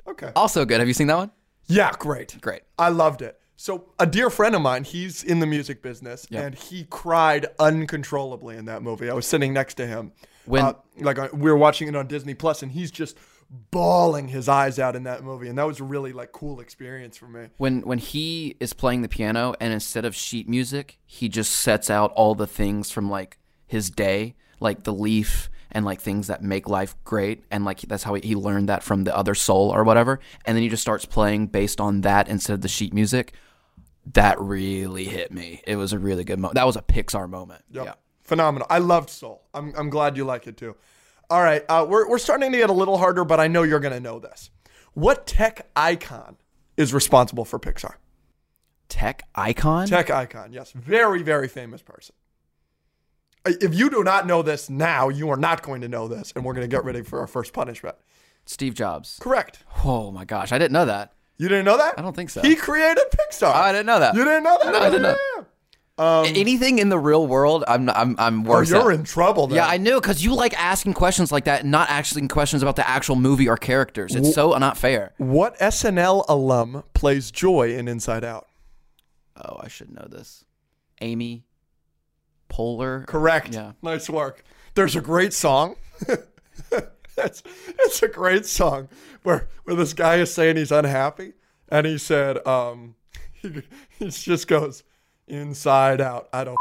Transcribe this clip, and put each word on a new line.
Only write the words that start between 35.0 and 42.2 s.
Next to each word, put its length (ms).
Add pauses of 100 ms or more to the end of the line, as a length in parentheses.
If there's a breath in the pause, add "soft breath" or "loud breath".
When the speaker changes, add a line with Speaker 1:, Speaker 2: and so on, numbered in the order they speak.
Speaker 2:
hit 260
me. 360
It 100
was 160
a 60
really 260
good 140
mo-, 160
that 120
was 100
a 60
Pixar 460
moment. 420
Speaker 1:
Yep. 140
Speaker 2:
Yeah. 80 (300)
Speaker 1:
Phenomenal. 480
I 80
loved 320
Soul. 320 (100)
I'm, 240
I'm 140
glad 260
you 80
like 220
it 100
too. 180 (560 soft breath)
All 120
right, 280
uh, 180
we're, 220
we're 80
starting 340